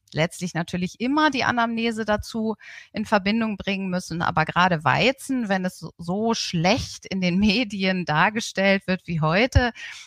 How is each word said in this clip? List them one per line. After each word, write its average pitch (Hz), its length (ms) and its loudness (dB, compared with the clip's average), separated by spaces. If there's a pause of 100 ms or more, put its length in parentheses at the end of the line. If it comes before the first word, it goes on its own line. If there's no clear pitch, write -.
(120)
letztlich 165 420 -2
natürlich 175 480 -4
immer 302 280 2
die 262 140 -2
Anamnese 233 600 0
dazu 214 500 -2 (380)
in 214 120 -4
Verbindung 214 520 2
bringen 190 320 -4
müssen. 180 320 -4
Aber 160 240 2
gerade 170 400 2
Weizen, 220 640 2
wenn 185 160 0
es - 140 -6
so, 165 180 -14
so 202 360 -2
schlecht - 720 0
in 190 140 -6
den 180 180 2
Medien 190 680 2
dargestellt 196 840 0
wird 185 200 -2
wie 170 120 -2
heute, 220 540 4 (340)